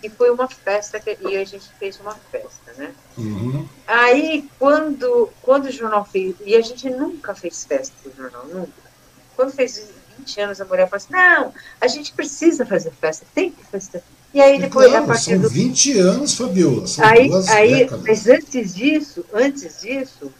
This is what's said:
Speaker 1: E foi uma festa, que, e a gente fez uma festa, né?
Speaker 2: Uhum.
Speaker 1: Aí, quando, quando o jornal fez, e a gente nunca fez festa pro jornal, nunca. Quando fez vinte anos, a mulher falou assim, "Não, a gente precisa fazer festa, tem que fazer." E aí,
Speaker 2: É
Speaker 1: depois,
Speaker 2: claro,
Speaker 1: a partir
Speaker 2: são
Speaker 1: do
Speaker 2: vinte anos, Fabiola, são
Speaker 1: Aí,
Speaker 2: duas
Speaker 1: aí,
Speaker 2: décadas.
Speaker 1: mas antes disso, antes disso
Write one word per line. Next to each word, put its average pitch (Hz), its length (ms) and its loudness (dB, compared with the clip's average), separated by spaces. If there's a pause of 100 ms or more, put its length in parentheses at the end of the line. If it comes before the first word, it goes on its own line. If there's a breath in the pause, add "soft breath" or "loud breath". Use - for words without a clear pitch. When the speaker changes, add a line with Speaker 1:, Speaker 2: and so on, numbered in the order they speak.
Speaker 1:
E 214 80 -14
foi 240 200 0
uma 240 180 -2
festa, 208 500 -6
que, 208 220 -8
e 190 160 -6
a 196 80 -4
gente 196 240 -20 (100)
fez 196 220 -12
uma 208 160 -16 (160)
festa, 113 440 -16
né? 143 160 -16 (240)
Speaker 2:
Uhum. 120 520 -8 (180)
Speaker 1:
Aí, 269 720 2
quando, 277 720 0 (100)
quando 277 260 0
o 262 40 -8
jornal 214 340 -4
fez, 190 300 -6 (100)
e 202 120 2
a 226 40 8
gente 247 300 -8
nunca 277 460 -8
fez - 280 -14
festa 135 380 -6
pro 131 100 -20
jornal, 127 340 -18
nunca. 175 260 -14 (640)
Quando 269 160 -2
fez 254 280 -4 (380)
vinte - 220 -12
anos, 202 200 -6
a 196 40 -10
mulher 185 240 0
falou 196 80 -8
assim, 202 160 -12
"Não, 349 420 2 (260 loud breath)
a 233 60 0
gente 294 280 -6
precisa 302 520 -2
fazer 165 240 -4 (100)
festa, - 320 -6
tem 339 200 -4
que - 120 -20
fazer." 190 380 -14 (320)
E 277 60 2
aí, 277 160 8
Speaker 2:
É - 60 -4
Speaker 1:
depois, 262 260 6
Speaker 2:
claro, 226 160 6
Speaker 1:
a - 20 -2
partir 196 280 -2
Speaker 2:
são 190 40 2
Speaker 1:
do - 100 2
Speaker 2:
vinte 247 480 0
anos, 214 380 2
Fabiola, 185 540 0
são - 160 -2
Speaker 1:
Aí, 226 240 8
Speaker 2:
duas 185 200 0
Speaker 1:
aí, 220 280 6
Speaker 2:
décadas. - 280 0
Speaker 1:
mas 214 220 0
antes 240 480 0
disso, 285 580 -4
antes 247 500 -4
disso 226 580 -12